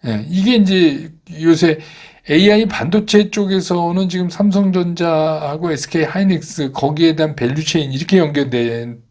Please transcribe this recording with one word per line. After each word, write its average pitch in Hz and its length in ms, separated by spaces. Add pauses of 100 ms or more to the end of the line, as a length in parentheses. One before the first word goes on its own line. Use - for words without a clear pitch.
예. 113 240
이게 196 280
이제 170 560 (280)
요새 160 380 (500)
에이아이 208 380
반도체 208 640
쪽에서는 185 760
지금 180 220
삼성전자하고 170 1400
에스케이 156 320
하이닉스 165 680
거기에 156 460
대한 156 180
밸류체인 139 580
이렇게 170 260
연결된 120 840 (100)